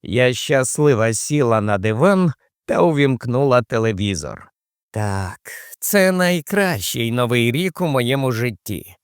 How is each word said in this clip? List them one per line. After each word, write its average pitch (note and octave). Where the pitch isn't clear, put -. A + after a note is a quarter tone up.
Я B2
щаслива C3
сіла A#2
на G#2
диван D3
та -
увімкнула C3+
телевізор. G2+
Так, G2
це F#3+
найкращий F3
Новий A#2+
рік F3
у F3
моєму C3
житті. A2